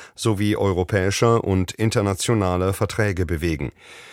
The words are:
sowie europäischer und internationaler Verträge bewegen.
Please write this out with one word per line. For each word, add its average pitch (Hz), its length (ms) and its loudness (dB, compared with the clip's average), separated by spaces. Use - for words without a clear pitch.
sowie 104 400 0
europäischer 101 880 2
und 95 300 0
internationaler 98 1000 0
Verträge 98 540 -2
bewegen. 80 460 -4